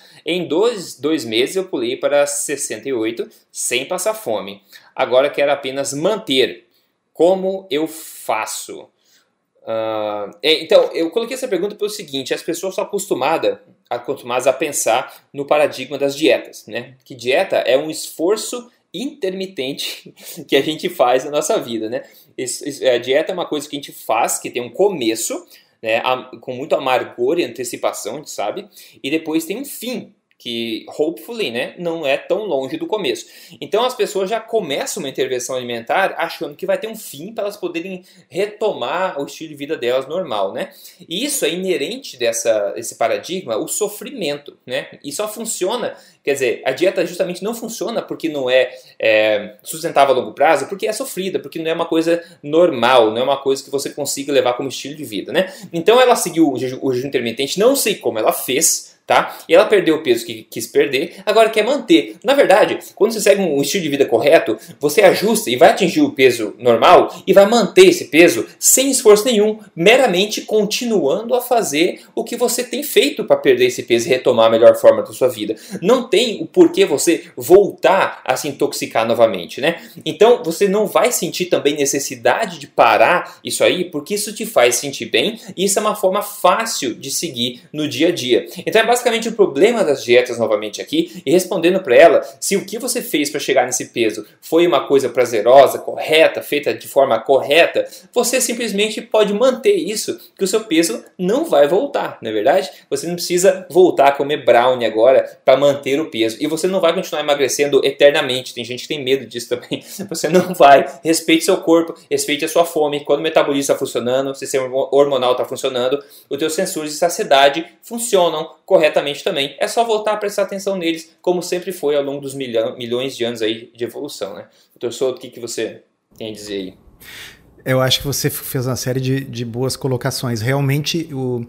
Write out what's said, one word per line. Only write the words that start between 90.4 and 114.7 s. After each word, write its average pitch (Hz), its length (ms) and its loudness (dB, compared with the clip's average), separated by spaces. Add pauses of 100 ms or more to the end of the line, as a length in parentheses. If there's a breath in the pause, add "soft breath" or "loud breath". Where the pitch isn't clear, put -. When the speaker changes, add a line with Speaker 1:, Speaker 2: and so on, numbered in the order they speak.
Speaker 1:
aqui, 170 440 -4
e 135 40 -4
respondendo 180 520 2
pra 131 160 0
ela, 147 240 8 (180 loud breath)
se - 160 -4
o 190 100 -2
que 220 140 -10
você 247 220 -6
fez 147 280 -2
pra 143 120 -6
chegar 135 240 2
nesse 127 220 -6
peso 107 380 -2 (140 loud breath)
foi 165 260 2
uma 147 220 0
coisa 135 220 2
prazerosa, 120 720 6
correta, 156 600 2
feita 143 320 -2
de 113 140 -10
forma 135 320 2
correta, 139 640 2 (280 loud breath)
você 240 260 0
simplesmente 220 640 -4
pode 214 320 2
manter 233 420 2
isso, 185 420 -4 (200 loud breath)
que 190 80 -2
o - 20 0
seu - 140 0
peso 165 420 0 (160)
não 208 240 0
vai 147 240 4
voltar, 185 540 -2
não 113 80 -8
é 110 40 -6
verdade? 123 360 2 (200 loud breath)
Você 143 160 -4
não 170 100 -6
precisa 180 540 0
voltar 151 380 6
a 139 60 6
comer 143 320 -2
brownie 123 400 4
agora 113 440 4 (140 loud breath)
pra 135 140 6
manter 139 420 2
o 156 100 -4
peso, 110 300 -2
e 147 80 -4
você 156 180 -4
não 185 140 0
vai 165 160 2
continuar 180 260 -6
emagrecendo 143 640 2
eternamente, 143 680 2
tem 120 100 -10
gente 120 200 -10
que - 40 -16
tem 151 160 -6
medo 131 220 0
disso 117 240 -12
também, - 340 -6 (120)
<laughs> 196 120 -12
você - 220 -4
não 180 240 2
vai, 139 320 8 (180 loud breath)
respeite 160 400 2
seu 190 140 4
corpo, 165 360 2 (160 loud breath)
respeite 143 360 -2
a - 20 -4
sua 170 160 2
fome, 151 400 -2
quando 147 160 0
o 165 40 -6
metabolismo 147 500 2
tá - 40 -2
funcionando, 131 540 -2
o 135 40 -8
sistema 131 280 -4
hormo-, 131 260 -2